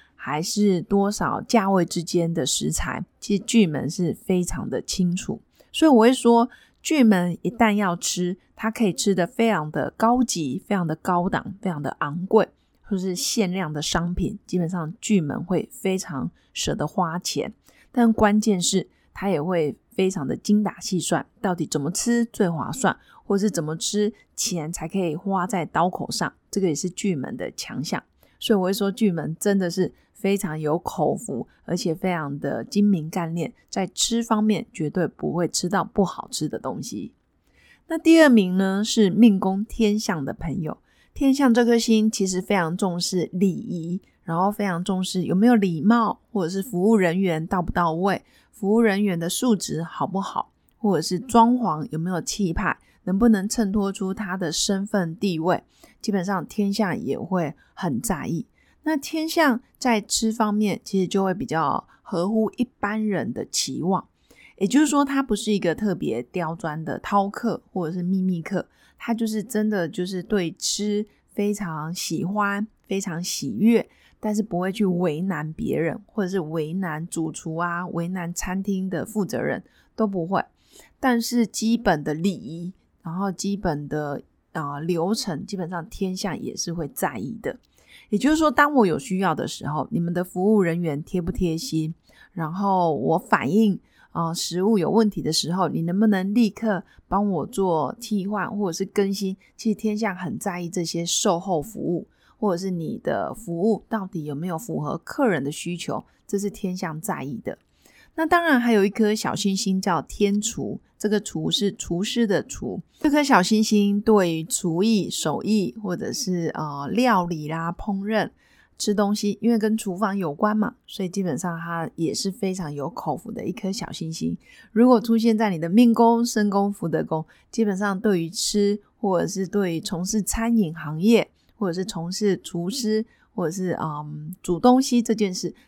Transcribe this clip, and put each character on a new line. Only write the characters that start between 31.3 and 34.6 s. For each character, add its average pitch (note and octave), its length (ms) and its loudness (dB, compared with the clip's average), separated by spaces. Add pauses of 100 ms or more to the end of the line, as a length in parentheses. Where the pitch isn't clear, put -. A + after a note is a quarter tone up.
而 F3 120 -2
且 E3+ 160 -2
非 F#3 180 -2
常 D3 280 -4
的 C#3 240 -4
精 G#3 200 0
明 E3+ 260 2
干 E3+ 240 -4
练， E3+ 200 -4 (160)
在 F#3+ 180 -2
吃 A#3 360 -2
方 G#3+ 200 0
面 G#3+ 300 2